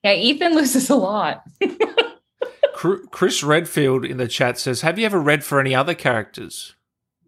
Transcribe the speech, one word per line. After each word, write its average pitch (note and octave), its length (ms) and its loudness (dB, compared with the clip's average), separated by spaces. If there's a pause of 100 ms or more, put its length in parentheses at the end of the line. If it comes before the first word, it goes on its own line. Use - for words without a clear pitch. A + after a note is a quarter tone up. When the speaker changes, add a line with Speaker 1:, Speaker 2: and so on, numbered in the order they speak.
Speaker 1:
Yeah, G3+ 100 4
Ethan D4 400 2
loses C4 360 2
a C#4+ 40 6
lot. F#3+ 480 0 (180)
<laughs> G4 40 0 (1080)
Speaker 2:
Cr-, F#3+ 360 -2
Chris - 320 0
Redfield D3 600 2
in C3+ 140 -8
the B2 100 -2
chat B2 300 -2
says, B2 240 -4
"Have E3+ 160 0
you A3+ 80 0
ever G3+ 140 2
read D3 240 2
for C#3+ 160 0
any C3 140 0
other D3 200 0
characters?" A2 800 -4 (540)